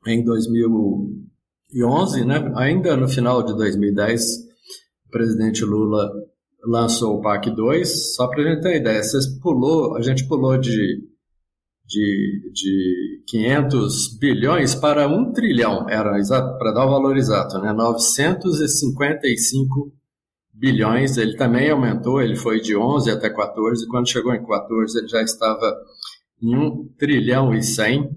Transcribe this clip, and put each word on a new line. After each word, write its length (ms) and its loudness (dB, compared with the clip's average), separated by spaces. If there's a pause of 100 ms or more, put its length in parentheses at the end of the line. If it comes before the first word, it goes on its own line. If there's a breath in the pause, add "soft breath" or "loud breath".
em 160 2
dois 280 0
mil 760 0 (460)
e 100 0
onze, 420 2
né, 320 0
ainda 400 2
no 120 2
final 340 2
de 120 -2
dois 220 0
mil 140 2
e 40 0
dez, 300 0 (840 loud breath)
o 40 -20
presidente 540 0
Lula 460 0 (520)
lançou 540 0
o 60 -4
pac 280 -2
dois, 640 -2
só 140 0
pra 140 -2
gente 180 0
ter 80 0
uma 80 2
ideia, 260 0
vocês 240 0
pulou, 720 0
a 60 -4
gente 260 0
pulou 300 2
de, 440 0 (840)
de, 640 -2
de 760 -2
quinhentos 920 0
bilhões 560 2
para 340 2
um 240 0
trilhão, 560 0
era 300 0
exa-, 400 0
pra 140 -2
dar 140 2
o 40 2
valor 260 2
exato, 440 0
né, 120 -2
novecentos 880 0
e 80 0
cinquenta 580 -2
e 120 2
cinco 540 0 (600)
bilhões, 640 2
ele 200 0
também 340 2
aumentou, 500 0
ele 160 0
foi 240 0
de 160 -2
onze 340 2
até 200 0
quatorze, 580 -2
quando 220 -2
chegou 240 0
em 80 -4
quatorze, 560 -2
ele 100 -6
já 140 0
estava 500 0 (680 loud breath)
em 140 0
um 320 -2 (100)
trilhão 560 2
e 80 0
cem 540 0